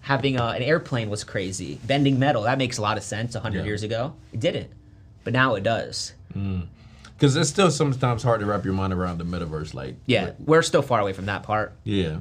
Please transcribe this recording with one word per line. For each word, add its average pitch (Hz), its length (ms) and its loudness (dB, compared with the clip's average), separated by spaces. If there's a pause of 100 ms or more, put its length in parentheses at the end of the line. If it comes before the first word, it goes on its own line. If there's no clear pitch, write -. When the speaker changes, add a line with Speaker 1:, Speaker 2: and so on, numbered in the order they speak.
Speaker 1:
Having 135 360 2
a, 120 100 2
an 113 140 -2
airplane 131 460 0
was 104 160 -6
crazy. 92 600 -6
Bending 139 340 4
metal, 131 240 2
that 127 160 2
makes 127 180 0
a 110 60 -4
lot 107 160 2
of 101 40 -8
sense 117 320 -6
a 107 60 -4
hundred 98 200 -4
Speaker 2:
Yeah. 80 60 -4
Speaker 1:
years 104 180 -4
ago. 113 280 -4 (220)
It 113 60 -4
didn't. 135 280 -2 (540)
But 113 100 -4
now 127 220 4
it 98 80 -2
does. 98 500 -2 (240)
Speaker 2:
Mm. 95 300 -4 (520)
'Cause 139 180 4
it's 165 120 2
still 190 220 4
sometimes 131 520 0
hard 117 180 4
to 101 60 -2
wrap 101 200 0
your 95 80 0
mind 95 180 0
around 90 240 -2
the 85 80 -6
metaverse, 78 480 -6
like, 65 220 -10 (100)
Speaker 1:
Yeah, 107 200 2
Speaker 2:
what - 160 -10
Speaker 1:
we're 156 220 6
still - 200 2
far 117 180 2
away 98 140 0
from 95 120 -8
that 98 180 -4
part. 107 280 -2 (120)
Speaker 2:
Yeah, 90 360 0